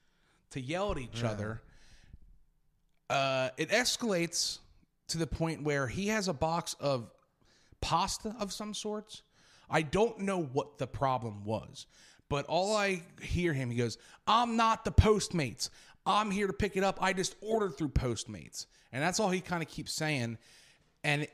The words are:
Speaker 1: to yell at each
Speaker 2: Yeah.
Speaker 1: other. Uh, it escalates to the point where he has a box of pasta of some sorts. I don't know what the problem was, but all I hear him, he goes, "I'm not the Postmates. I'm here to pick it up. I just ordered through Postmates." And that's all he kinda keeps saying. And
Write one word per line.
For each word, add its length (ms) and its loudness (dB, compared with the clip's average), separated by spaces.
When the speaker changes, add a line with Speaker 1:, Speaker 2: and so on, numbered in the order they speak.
Speaker 1:
to 100 -8
yell 320 -2
at 60 -4
each 240 -8
Speaker 2:
Yeah. 80 2
Speaker 1:
other. 320 -4
Uh, 480 2
it 120 -2
escalates 880 0
to 100 -2
the 80 0
point 360 -4
where 260 0
he 200 -2
has 200 0
a 60 2
box 460 -2
of 300 -2
pasta 560 0
of 140 -4
some 220 -8
sorts. 480 -8
I 120 2
don't 380 2
know 220 -2
what 360 -4
the 80 -4
problem 580 -2
was, 420 -6
but 160 -2
all 280 2
I 280 2
hear 320 0
him, 180 -2
he 60 -4
goes, 220 0
"I'm 300 4
not 300 2
the 60 0
Postmates. 760 4
I'm 240 4
here 160 2
to 80 -2
pick 220 0
it 60 2
up. 200 2
I 100 4
just 300 -2
ordered 340 0
through 140 -2
Postmates." 760 -2
And 100 -2
that's 180 2
all 100 4
he 120 0
kinda 240 -2
keeps 260 -8
saying. 460 0
And 300 2